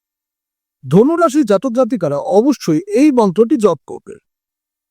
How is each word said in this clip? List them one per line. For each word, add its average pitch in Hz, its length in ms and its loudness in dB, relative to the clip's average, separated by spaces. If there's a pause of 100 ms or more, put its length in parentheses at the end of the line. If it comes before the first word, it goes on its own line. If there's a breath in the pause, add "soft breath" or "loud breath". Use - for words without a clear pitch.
(840)
ধনু 202 320 2
রাশির 311 300 0
জাতক 202 260 -2
জাতিকারা 214 460 -2 (120)
অবশ্যই 202 500 0 (120)
এই 285 200 4
মন্ত্রটি 226 440 0
জপ 196 300 0
করবে। - 280 -16 (760)